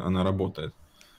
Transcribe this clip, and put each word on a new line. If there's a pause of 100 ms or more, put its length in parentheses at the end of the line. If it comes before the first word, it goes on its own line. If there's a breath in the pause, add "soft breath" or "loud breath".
она
работает. (460 soft breath)